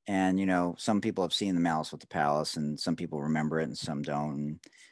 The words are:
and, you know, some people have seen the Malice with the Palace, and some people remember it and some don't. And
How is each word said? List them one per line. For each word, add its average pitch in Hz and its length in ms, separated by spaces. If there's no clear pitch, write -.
and, 95 320
you 98 60
know, 90 320
some 104 240
people 104 220
have 82 100
seen 98 220
the 85 60
Malice 80 300
with 78 100
the - 60
Palace, 76 500
and 76 220
some - 160
people 80 260
remember 78 380
it 80 60
and 62 120
some 73 240
don't. 73 320
And 73 260